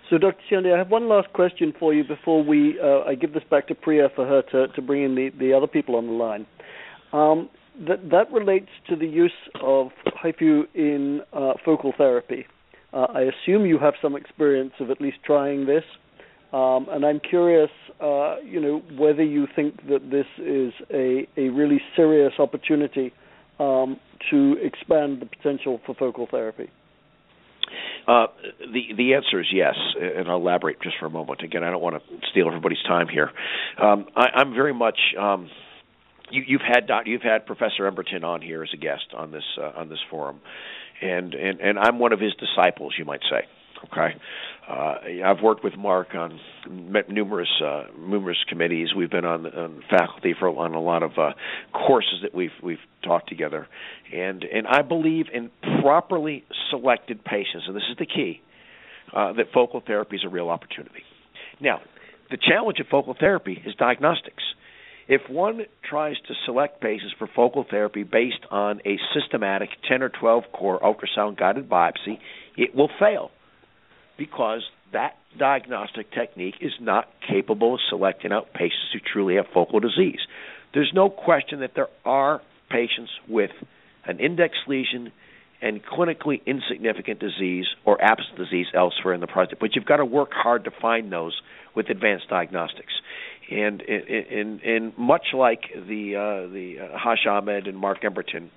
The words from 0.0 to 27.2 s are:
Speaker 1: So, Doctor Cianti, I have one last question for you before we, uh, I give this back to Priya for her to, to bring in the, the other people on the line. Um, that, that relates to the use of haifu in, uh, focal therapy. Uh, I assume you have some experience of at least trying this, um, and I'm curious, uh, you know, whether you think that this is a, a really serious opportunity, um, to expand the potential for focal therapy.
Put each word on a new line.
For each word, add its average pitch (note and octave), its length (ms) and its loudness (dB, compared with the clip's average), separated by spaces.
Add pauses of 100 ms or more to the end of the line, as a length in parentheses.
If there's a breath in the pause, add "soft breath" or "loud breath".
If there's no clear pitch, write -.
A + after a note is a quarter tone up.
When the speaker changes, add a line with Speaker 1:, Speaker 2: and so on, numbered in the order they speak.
Speaker 1:
So, F3 80 6
Doctor F#3 240 4 (100)
Cianti, F#3 220 4
I E3+ 40 6
have F#3 140 0
one A3+ 160 2
last G#3 260 4
question F3 460 2
for D#3 140 4
you D3+ 100 4
before D3+ 400 2
we, D3 400 4
uh, C#3 240 6
I C#3+ 80 0
give D3 180 -2
this D#3 160 -2
back C#3+ 200 2
to D#3+ 60 -2
Priya D3+ 380 4
for B2+ 140 -2
her C#3 140 6 (100)
to, C3 220 4
to - 80 -6
bring C#3 220 0
in C3 120 0
the, C3 140 0 (100)
the C3 140 4
other C3+ 140 6
people C#3 280 0
on A#2 100 0
the A#2 60 -6
line. A2 340 -4 (680 loud breath)
Um, D#3 360 4 (380)
that, F#3 240 -2
that G3+ 200 6
relates G3 380 2 (200)
to E3+ 80 0
the D#3+ 100 -2
use E3+ 240 4 (320)
of C3+ 240 4 (340)
haifu D#3 420 4 (120)
in, D3 460 0 (100)
uh, C3+ 220 0 (100)
focal C#3+ 340 2
therapy. B2+ 480 2 (480 soft breath)
Uh, C3 160 2
I C#3+ 120 -2
assume F3+ 440 2
you D#3+ 140 4
have D3 220 4
some C#3+ 140 -2
experience C#3+ 640 0
of B2 120 -4
at C3 100 -2
least C#3+ 240 -4
trying C#3 400 2
this, D3+ 180 2 (720 soft breath)
um, C3 360 2
and D3+ 140 -2
I'm D3+ 160 2
curious, E3+ 520 4 (280)
uh, D3 360 0 (100)
you F#3 160 -6
know, D3+ 200 -2 (160)
whether D3+ 260 4
you D3 320 2
think D3 200 0 (140)
that C#3 220 0
this C#3 160 0 (100)
is C3+ 340 -2 (220)
a, C3 420 0
a C3+ 140 0
really C#3+ 320 2 (140)
serious D#3 420 6
opportunity, C#3+ 720 0 (480 soft breath)
um, C3 400 0 (300)
to C#3 320 6
expand C#3+ 600 0
the B2 40 -12
potential C3+ 600 -4
for C3 100 -10
focal B2 340 -4
therapy. A2+ 400 -6 (1400 loud breath)